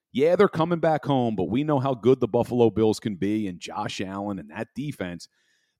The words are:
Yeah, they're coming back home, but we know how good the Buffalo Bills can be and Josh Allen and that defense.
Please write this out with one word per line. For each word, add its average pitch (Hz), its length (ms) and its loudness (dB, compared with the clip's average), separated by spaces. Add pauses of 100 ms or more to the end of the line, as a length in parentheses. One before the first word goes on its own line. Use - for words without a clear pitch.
(120)
Yeah, 156 240 2
they're 196 100 6
coming 165 320 0
back 156 280 0
home, 123 280 0
but 92 140 0
we 127 160 0
know 151 140 0
how 135 160 0
good 127 260 4
the 117 80 0
Buffalo 117 400 2
Bills 107 320 2
can 104 160 -6
be 101 320 -2
and 87 100 -10
Josh 101 440 -8
Allen 98 360 -8
and 107 120 -16
that 113 240 -10
defense. 92 540 -8 (520)